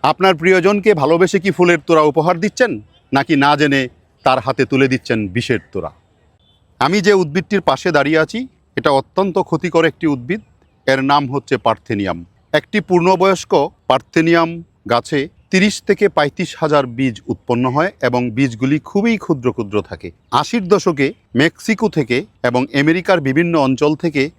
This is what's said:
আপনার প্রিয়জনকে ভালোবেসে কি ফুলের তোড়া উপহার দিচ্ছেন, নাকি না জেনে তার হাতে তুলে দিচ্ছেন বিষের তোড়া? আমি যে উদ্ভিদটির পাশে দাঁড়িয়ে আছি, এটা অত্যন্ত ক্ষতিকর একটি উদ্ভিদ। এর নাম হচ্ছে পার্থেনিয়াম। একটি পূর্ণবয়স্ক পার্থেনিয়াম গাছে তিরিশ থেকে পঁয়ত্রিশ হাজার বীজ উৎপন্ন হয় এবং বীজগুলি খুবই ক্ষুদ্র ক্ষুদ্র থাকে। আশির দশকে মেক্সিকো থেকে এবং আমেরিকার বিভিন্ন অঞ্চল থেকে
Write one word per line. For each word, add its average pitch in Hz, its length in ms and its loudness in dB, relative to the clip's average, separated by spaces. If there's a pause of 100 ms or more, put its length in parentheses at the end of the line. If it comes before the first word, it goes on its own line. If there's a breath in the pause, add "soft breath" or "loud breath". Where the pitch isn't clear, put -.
আপনার 185 320 2
প্রিয়জনকে 185 580 2
ভালোবেসে 165 460 2
কি 175 120 -4
ফুলের 175 360 2
তোড়া 160 240 4
উপহার 165 280 0
দিচ্ছেন, 214 320 0 (400)
নাকি 139 240 0
না 139 200 4
জেনে 139 260 2 (440)
তার 131 140 4
হাতে 131 260 -2
তুলে 135 220 2
দিচ্ছেন 123 400 -2
বিষের 104 340 -2 (100)
তোড়া? 82 200 -8 (880)
আমি 156 220 0
যে 202 120 4
উদ্ভিদটির 180 560 0
পাশে 135 220 -2
দাঁড়িয়ে 151 320 2
আছি, 214 160 -6 (380)
এটা - 140 0
অত্যন্ত 165 480 -2
ক্ষতিকর 165 460 -2
একটি 202 220 -4
উদ্ভিদ। 139 340 -4 (460)
এর 135 120 2 (120)
নাম 143 200 2
হচ্ছে 139 260 -4
পার্থেনিয়াম। 101 600 -4 (360)
একটি 151 280 -2
পূর্ণবয়স্ক 185 720 0 (340)
পার্থেনিয়াম 165 600 0 (400)
গাছে 120 300 -2 (300)
তিরিশ 196 260 2 (120)
থেকে 202 220 0
পঁয়ত্রিশ 151 500 -2
হাজার 147 280 2
বীজ 120 280 -4 (120)
উৎপন্ন 120 380 -2 (100)
হয় 175 160 0 (100)
এবং 123 200 0 (100)
বীজগুলি 131 460 -2 (120)
খুবই 220 280 0
ক্ষুদ্র 131 340 -4
ক্ষুদ্র 104 300 -8
থাকে। 90 280 -14 (220)
আশির 151 360 0
দশকে 165 400 0 (280)
মেক্সিকো 170 540 0
থেকে 127 280 -2 (260)
এবং 127 180 0 (180)
আমেরিকার 170 380 2 (100)
বিভিন্ন 165 300 0
অঞ্চল 139 380 0
থেকে 147 280 -2 (160)